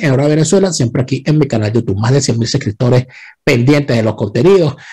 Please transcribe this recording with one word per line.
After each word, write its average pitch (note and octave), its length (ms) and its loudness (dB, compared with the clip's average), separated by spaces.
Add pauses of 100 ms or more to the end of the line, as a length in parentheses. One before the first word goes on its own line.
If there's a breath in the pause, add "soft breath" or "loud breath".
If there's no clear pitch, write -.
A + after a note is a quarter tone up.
en C#3 60 2
hora C3 120 0
de D3 80 2
Venezuela, F3 420 2
siempre B2+ 300 -2
aquí C3 220 -6
en D#3 140 2
mi C#3 80 2
canal G#2+ 240 -2
YouTube. A2+ 260 -2
Más A#2 140 0
de C#3 80 4
cien A#2 180 -2
mil A#2 120 -2
suscriptores B2 580 -2 (380 loud breath)
pendientes C#3 500 2
de A2+ 80 0
los A2 120 -2
contenidos. C#3+ 600 2 (180 loud breath)